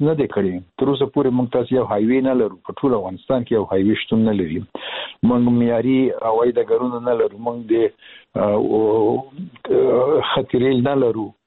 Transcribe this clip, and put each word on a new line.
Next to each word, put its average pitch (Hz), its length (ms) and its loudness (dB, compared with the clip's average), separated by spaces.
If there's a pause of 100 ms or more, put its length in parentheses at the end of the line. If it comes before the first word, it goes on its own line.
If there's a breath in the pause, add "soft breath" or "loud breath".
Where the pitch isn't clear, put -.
نه 151 120 2
دي 143 140 0
کړي. 92 340 -4 (160)
تر 131 100 0
اوسه 139 180 0
پورې 135 320 0
موږ 123 120 0
تاسې 123 220 -2
یو 127 140 2
هایوې 110 380 0
نه 131 100 0
لرو، 110 220 0
په - 180 -16
ټول 131 200 -2
افغانستان 104 500 -4
کې - 80 -12
یو 107 200 2
هایوې 98 320 2
شتون 113 220 0
نه 110 60 2
لري. 90 320 -2 (640 loud breath)
موږ 120 240 2
معیاري 120 640 2 (120)
هوایي 113 280 2
ډګرونه 120 560 0
نه 123 60 2
لرو، 107 240 0
موږ 117 200 -6 (140)
د، - 20 2 (640 loud breath)
آه، 104 180 0
او، 110 680 2 (480)
آه، 127 500 2
خط - 340 -2
ریل 127 280 2
نه 139 120 0
لرو. 110 380 0 (140)